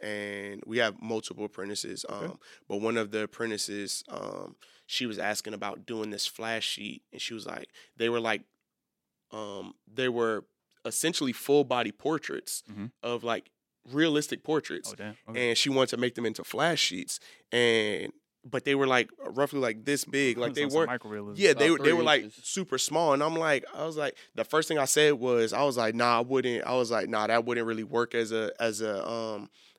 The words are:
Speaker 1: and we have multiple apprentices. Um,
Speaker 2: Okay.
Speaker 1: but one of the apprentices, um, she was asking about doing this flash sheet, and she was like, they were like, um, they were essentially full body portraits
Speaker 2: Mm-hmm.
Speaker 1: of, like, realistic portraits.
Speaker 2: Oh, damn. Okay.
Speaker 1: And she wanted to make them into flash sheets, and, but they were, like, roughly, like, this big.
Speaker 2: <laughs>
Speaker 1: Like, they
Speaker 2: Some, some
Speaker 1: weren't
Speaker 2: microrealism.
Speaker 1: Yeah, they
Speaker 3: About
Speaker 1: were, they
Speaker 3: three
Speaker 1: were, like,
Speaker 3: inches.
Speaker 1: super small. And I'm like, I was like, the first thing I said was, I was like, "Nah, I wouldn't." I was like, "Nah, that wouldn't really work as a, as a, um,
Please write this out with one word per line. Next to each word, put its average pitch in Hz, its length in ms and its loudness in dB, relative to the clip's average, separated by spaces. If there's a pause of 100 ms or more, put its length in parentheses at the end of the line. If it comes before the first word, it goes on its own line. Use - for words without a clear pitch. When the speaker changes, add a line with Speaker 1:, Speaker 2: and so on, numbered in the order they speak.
Speaker 1:
and 101 640 -8
we 113 120 -2
have 110 240 0
multiple 110 420 -6
apprentices. 101 640 -8
Um, 101 160 -8
Speaker 2:
Okay. 175 100 -10 (340)
Speaker 1:
but 101 120 -4
one 113 160 0
of 107 140 -2
the 107 140 -2
apprentices, 104 840 -6
um, - 480 -10 (300)
she - 200 -4
was 107 120 -6
asking 107 360 -4
about 101 320 -8
doing 110 240 -6
this 101 160 -6
flash 113 400 -6
sheet, - 360 -8 (100)
and - 80 -14
she - 140 -8
was 107 120 -12
like, - 240 -12 (260)
they 113 120 0
were 117 120 0
like, 110 220 0 (880)
um, 101 420 -10 (180)
they 127 160 -2
were 113 360 0 (400)
essentially 143 480 -2
full 143 320 4
body 120 280 0
portraits - 800 -6
Speaker 2:
Mm-hmm. 101 160 -8 (160)
Speaker 1:
of, 117 220 -4
like, 113 260 -2 (400)
realistic 147 540 2
portraits. - 480 -4
Speaker 2:
Oh, - 40 -16
damn. 107 200 -10 (120)
Okay. 120 220 0
Speaker 1:
And 117 80 2
she 143 120 2
wanted 131 200 4
to 127 60 -2
make 123 180 0
them 120 120 -2
into 110 180 -4
flash 151 360 0
sheets, - 380 -4 (320)
and, 113 600 2 (320)
but 127 200 -6
they 143 100 2
were, 139 120 4
like, 123 220 4 (100)
roughly, 139 420 -2
like, 113 260 -2
this 143 180 0
big. 131 340 2
Speaker 2:
<laughs> 120 40 0
Speaker 1:
Like, 120 120 0
they 143 80 0
Speaker 2:
Some, 143 80 0
some 143 60 2
Speaker 1:
weren't 160 140 2 (120)
Speaker 2:
microrealism. 104 360 -8
Speaker 1:
Yeah, 190 160 8
they 143 160 6
Speaker 3:
About - 0 -
Speaker 1:
were, 160 80 4
they 139 60 0
Speaker 3:
three 151 100 8
Speaker 1:
were, 170 80 4
like, 147 220 4
Speaker 3:
inches. - 200 -18
Speaker 1:
super 180 340 -4
small. 156 360 4
And 143 80 4
I'm 160 140 0
like, 156 280 2 (100)
I 151 120 -6
was 160 100 -8
like, 147 200 -4 (180)
the 110 100 0
first 160 240 2
thing 156 100 2
I 135 60 4
said 151 300 6
was, 117 400 2
I 127 80 2
was 139 160 2
like, 113 160 2
"Nah, 120 240 6
I - 20 4
wouldn't." 123 460 0
I 127 80 0
was 123 160 2
like, 110 180 0
"Nah, 107 200 0
that 117 180 4
wouldn't 120 200 -2
really 110 180 -2
work 117 300 -2
as 113 180 0
a, 110 280 -2
as 110 220 0
a, 104 260 -2
um, 110 400 -6 (300)